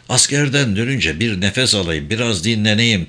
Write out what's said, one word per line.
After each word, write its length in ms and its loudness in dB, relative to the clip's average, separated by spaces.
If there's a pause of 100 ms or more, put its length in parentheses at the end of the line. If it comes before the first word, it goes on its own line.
"Askerden 680 0
dönünce 440 -2
bir 200 -2
nefes 340 0
alayım, 360 -2
biraz 340 -2
dinleneyim, 640 2